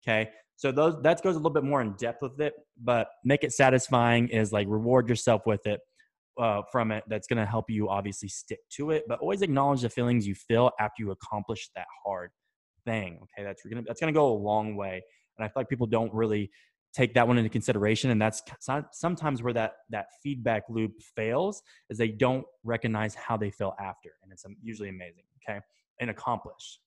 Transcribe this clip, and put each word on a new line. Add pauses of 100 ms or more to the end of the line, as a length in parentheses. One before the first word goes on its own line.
Okay. (260)
So
those,
that
goes
a
little
bit
more
in
depth
with
it, (280)
but (160)
make
it
satisfying
is,
like,
reward
yourself
with
it, (580)
uh, (100)
from
it.
That's
gonna
help
you
obviously
stick (180)
to
it,
but
always
acknowledge
the
feelings
you
feel
after
you
accomplish
that (180)
hard (540)
thing.
Okay.
That's
gonna,
that's
gonna
go
a
long
way. (340)
And
I
feel
like
people
don't
really (400)
take
that
one
into
consideration.
And
that's (180)
so-,
sometimes
where
that, (180)
that (160)
feedback
loop (160)
fails, (280)
is
they
don't (200)
recognize
how
they
feel
after. (140)
And
it's,
um,
usually
amazing. (240)
Okay. (420)
And
accomplished.